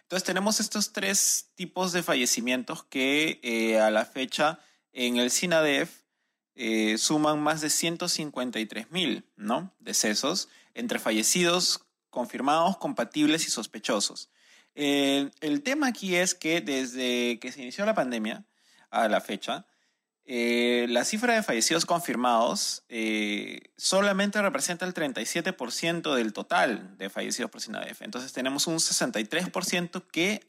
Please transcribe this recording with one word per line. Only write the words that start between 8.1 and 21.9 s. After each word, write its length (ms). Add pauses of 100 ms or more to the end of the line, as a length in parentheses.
y 80
tres 240
mil, 340 (100)
¿no? 440
decesos 680 (260)
entre 240
fallecidos 840 (260)
confirmados, 640
compatibles 720
y 20
sospechosos. 800 (460)
Eh, 540 (120)
el 200
tema 240
aquí 300
es 180
que 260
desde 800
que 120
se 100
inició 240
la 80
pandemia 500 (460)
a 180
la 140
fecha, 460 (580)
eh, 640
la 160
cifra 300
de 80
fallecidos 420
confirmados, 1040